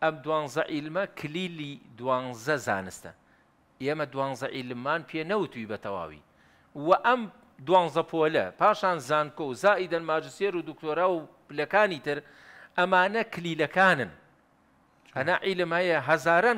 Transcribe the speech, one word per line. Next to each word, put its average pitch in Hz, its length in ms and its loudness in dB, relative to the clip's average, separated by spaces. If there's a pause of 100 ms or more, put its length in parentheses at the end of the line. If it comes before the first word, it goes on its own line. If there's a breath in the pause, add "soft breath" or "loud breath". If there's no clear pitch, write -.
ئەم 156 220 2
دوانزە 151 480 -2
ئیلمە 156 320 -4 (160)
کلیلی 151 600 -8 (160)
دوانزە 127 580 -2 (120)
زانستە. 95 440 -4 (720 soft breath)
ئێمە 147 320 -2
دوانزە 135 420 -4
ئیلممان 127 540 -4
پێ 160 120 -6 (100)
نەوتوی 143 360 -4
بە 104 100 -6
تەواوی. 82 440 -10 (540 soft breath)
و 151 180 -4
ئەم 233 380 2 (340)
دوانزە 165 460 4
پۆلە، 156 340 2 (140)
پاشان 190 400 2
زانکۆ 151 420 -2
و 139 120 -4
زائیدەن 180 560 2
ماجستێر 160 460 -2
و 170 60 -4
دکتۆرا 156 500 -2
و 156 160 -2 (220)
پلەکانی 165 560 2
تر، 147 120 -2 (600 loud breath)
ئەمانە 190 460 4 (100)
کلیلەکانن. 160 800 2 (1040)
ئەنا 147 200 2 (100)
عیلم 180 280 0
هەیە، 170 240 2 (120)
هەزاران 170 480 4